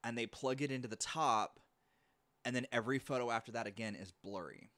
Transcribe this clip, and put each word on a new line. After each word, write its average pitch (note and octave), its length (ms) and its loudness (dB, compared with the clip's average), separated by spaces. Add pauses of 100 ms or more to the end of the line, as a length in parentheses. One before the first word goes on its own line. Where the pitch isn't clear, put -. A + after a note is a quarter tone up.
and A#2 120 -4
they A#2 100 0
plug C3 360 0
it C#3 80 2
into B2+ 180 -2
the A2 80 -4
top, A#2+ 600 4 (840)
and B2 100 0
then B2 180 2
every A#2+ 260 2
photo B2 320 0
after A2+ 220 -2
that A2+ 140 -2
again G#2 280 -4
is F2+ 180 -10 (100)
blurry. F2+ 560 -8